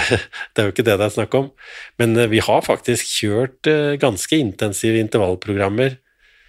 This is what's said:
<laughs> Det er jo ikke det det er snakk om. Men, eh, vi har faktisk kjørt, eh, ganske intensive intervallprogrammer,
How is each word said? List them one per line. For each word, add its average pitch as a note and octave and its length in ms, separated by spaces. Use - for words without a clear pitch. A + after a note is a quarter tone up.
<laughs> - 360
Det A2+ 80
er G#2 60
jo F#2 40
ikke A#2 140
det G#2+ 100
det G#2 120
er - 40
snakk A2 220
om. C3+ 140
Men, A2+ 180
eh, A#2 140
vi A2 100
har C3 220
faktisk A#2+ 420
kjørt, A2+ 600
eh, D3 320
ganske C#3 400
intensive A2 640
intervallprogrammer, G#2 960